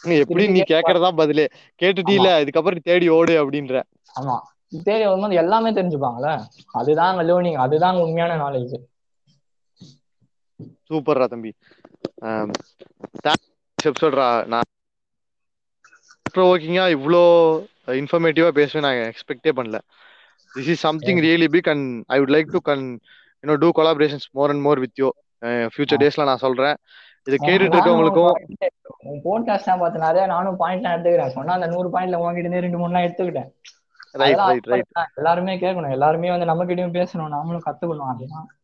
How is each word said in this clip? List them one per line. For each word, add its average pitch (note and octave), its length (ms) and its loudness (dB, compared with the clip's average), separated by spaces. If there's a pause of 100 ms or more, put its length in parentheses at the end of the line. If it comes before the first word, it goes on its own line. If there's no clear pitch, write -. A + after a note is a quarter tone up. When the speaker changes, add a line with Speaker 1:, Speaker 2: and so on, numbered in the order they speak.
Speaker 1:
நீ E3 120 0
எப்படி E3 240 2
Speaker 2:
திருப்பி G#3 120 4
Speaker 1:
நீ F#3 100 4
Speaker 2:
கேட்க E3 320 2
Speaker 1:
கேக்குறதா F3 220 2
பதிலே. D3+ 320 2 (340)
கேட்டுட்டீல, F3+ 280 0
Speaker 2:
ஆமா. F#3 380 4
Speaker 1:
இதுக்கப்புறம் E3 340 0
தேடி F3 280 2
ஓடு D#3+ 400 4
அப்படின்ற. C#3 340 -4 (380)
Speaker 2:
ஆமா. B2+ 180 -4 (440)
தேடி G#3+ 220 0
வரும்போது G3 300 0
எல்லாமே G#3+ 380 2
தெரிஞ்சுப்பாங்கல்ல. C#3+ 680 -2 (320)
அதுதான் D#3 460 2
அங்க E3+ 160 2
லேர்னிங், F3 220 0
அதுதான் D#3 360 2
அங்க F3+ 140 0
உண்மையான E3 440 -2
நாலேஜ். B2+ 280 -6 (2000)
Speaker 1:
சூப்பர்ரா D3 360 0
தம்பி. A2+ 280 -8 (680)
ஆம், A2 300 -6 (760)
thanks - 240 -2 (320)
எபிசோட்ரா. C3 640 0
நான் A#2 160 -2 (1700)
ப்ரோவோக்கிங்கா F3+ 580 2
இவ்ளோ E3 720 4 (200)
இன்ஃபர்மேட்டிவா D#3 640 0
பேசுவேன் C#3+ 440 0
நான் A2+ 200 -4
எக்ஸ்பெக்டே D3 440 -6
பண்ணல. A2 240 -6 (800)
This D#3 280 -4
is D#3 40 2
something D#3+ 260 -2
Speaker 2:
சரி. E3 200 2
Speaker 1:
really E3 160 2
big F3 180 2
and C3 380 -4
I C3 120 2
would C#3 80 2
like D3 260 2
to D#3 200 -2
con-, C3 260 -8 (420)
you C#3+ 80 -8
know, D3+ 120 2
do E3+ 140 4
collaborations D3+ 440 2 (140)
more C#3+ 160 0
and C#3+ 160 -2
more C#3 200 2
with B2 160 -6
you. C3+ 80 2 (340)
அ, A#2 340 -2
ஃபியூச்சர் C#3+ 260 2
Speaker 2:
ஆ. D3 40 6
Speaker 1:
டேஸ்ல D3 180 0
நான் C3 120 0
சொல்றேன். C3 380 0 (480)
இதை C3+ 140 -2
Speaker 2:
ஆமா, D3 140 0
Speaker 1:
கேட்டுட்டு F#3+ 180 4
Speaker 2:
நானும் E3+ 300 4
Speaker 1:
இருக்கவங்களுக்கும் E3 320 4
Speaker 2:
உன் - 0 -
பாயிண்ட், - 920 -8
உன் - 0 -
பாட்காஸ்ட் G#3 420 -4
நான் F#3 140 0
பார்த்து E3+ 200 -2
நிறைய E3+ 260 2
நானும் F#3 340 -4
பாயிண்ட்லாம் F3+ 380 -2
எடுத்துக்கிறேன். E3+ 300 2
சொன்னா D3+ 260 -6
அந்த F3+ 140 -2
நூறு F3 220 -4
பாயிண்ட்ல F3 440 -4
உன்கிட்ட F3 40 -6
இருந்து F3 220 -4
ரெண்டு F3 300 -4
மூணுலாம் F3+ 120 0
எடுத்துக்கிட்டேன். F3 520 -6
Speaker 1:
ரைட், - 0 - (580)
Speaker 2:
அதெல்லாம் C#3+ 360 2
Speaker 1:
ரைட், - 180 0
ரைட். A#2+ 260 -2
Speaker 2:
அப்ப E3+ 240 -6
எல்லாருமே F3+ 420 -2
கேட்கணும், F3+ 340 -4
எல்லாருமே D#3 380 0
வந்து F3 160 -2
நம்ம E3+ 200 -2
கிட்டயும் F3+ 420 -4
பேசணும், D#3 240 -8
நாமளும் D#3+ 340 -6
கத்துக்கணும். D3+ 420 -8
அதுதான் B2+ 400 -12 (160)